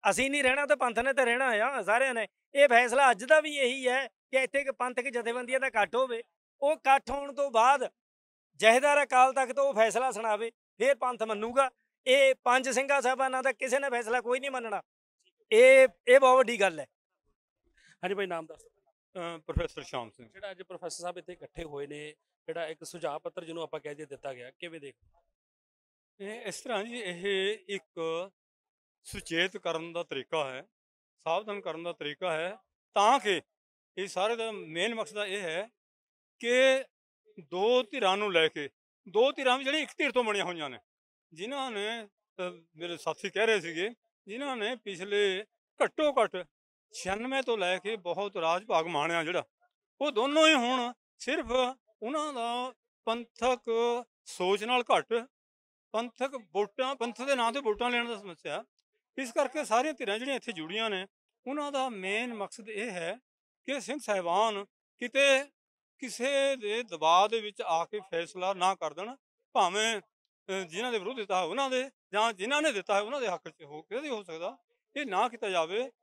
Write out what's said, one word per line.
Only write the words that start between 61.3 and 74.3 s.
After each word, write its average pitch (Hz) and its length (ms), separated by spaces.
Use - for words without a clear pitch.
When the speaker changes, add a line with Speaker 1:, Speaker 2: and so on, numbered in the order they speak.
Speaker 3:
ਉਹਨਾਂ 285 260
ਦਾ 262 160
main 220 460
ਮਕਸਦ 202 340
ਇਹ 214 220
ਹੈ 180 280
ਕਿ 262 140
ਸਿੰਘ 220 180
ਸਾਹਿਬਾਨ 202 680
ਕਿਤੇ 269 460
ਕਿਸੇ 277 580
ਦੇ 220 260
ਦਬਾਅ 175 460
ਦੇ 226 120
ਵਿੱਚ 208 220
ਆ 165 220
ਕੇ 208 160
ਫੈਸਲਾ 180 540
ਨਾ 185 200
ਕਰ 156 200
ਦੇਣ, 214 220
ਭਾਵੇਂ, 214 480
ਅ, - 640
ਜਿਨ੍ਹਾਂ 202 280
ਦੇ 226 60
ਵਿਰੋਧ 214 180
ਦਿੱਤਾ 196 200
ਹੈ 185 60
ਉਹਨਾਂ 254 280
ਦੇ, 254 200
ਜਾਂ 220 200
ਜਿਨ੍ਹਾਂ 240 300
ਨੇ 302 100
ਦਿੱਤਾ 202 220
ਹੈ 202 60
ਉਹਨਾਂ 247 200
ਦੇ 233 80
ਹੱਕ 175 200
'ਚ 160 140
ਹੋ, 151 200
ਕਿਤੇ 226 180
ਵੀ 302 80
ਹੋ 220 140
ਸਕਦਾ, 180 360